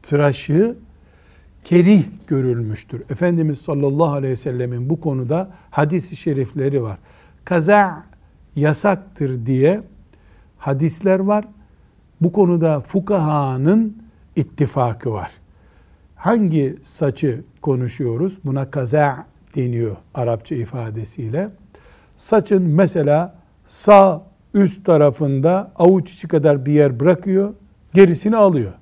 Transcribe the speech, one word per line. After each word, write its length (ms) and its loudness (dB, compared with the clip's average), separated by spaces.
tıraşı 720 0
kerih 400 4
görülmüştür. 840 -4
Efendimiz 480 -2
sallallahu 540 0
aleyhi 200 -4
ve 40 -4
sellemin 540 -6
bu 100 -2
konuda 500 -4
hadis-i 460 -2
şerifleri 680 -4
var. 160 -8
Kaza 600 2
yasaktır 920 -2
diye 340 2
hadisler 600 -2
var. 260 -2
Bu 120 0
konuda 480 2
fukahanın 1200 -2
ittifakı 760 -4
var. 180 -10
Hangi 680 0
saçı 640 -4
konuşuyoruz? 840 -4
Buna 260 -6
kaza 560 0
deniyor 400 -4
Arapça 400 -4
ifadesiyle. 920 -8
Saçın 460 0
mesela 720 0
sağ 560 4
üst 300 0
tarafında 920 2
avuç 340 4
içi 180 -16
kadar 380 2
bir 60 0
yer 280 2
bırakıyor, 540 0
gerisini 420 4
alıyor. 460 2